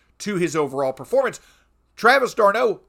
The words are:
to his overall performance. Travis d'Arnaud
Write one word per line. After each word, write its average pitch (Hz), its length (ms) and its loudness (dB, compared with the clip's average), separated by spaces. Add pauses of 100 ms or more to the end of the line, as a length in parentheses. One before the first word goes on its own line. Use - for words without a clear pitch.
(180)
to 208 160 -8
his 165 220 -2
overall 135 360 -2
performance. 220 460 -4 (560)
Travis 247 400 2
d'Arnaud 214 540 2